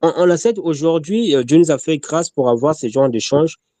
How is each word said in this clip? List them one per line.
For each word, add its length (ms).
on, 140
on 140
accepte 280
aujourd'hui, 800
euh, 80
Dieu 140
nous 120
a 80
fait 200
grâce 320
pour 180
avoir 260
ce 140
genre 200
d'échange. 500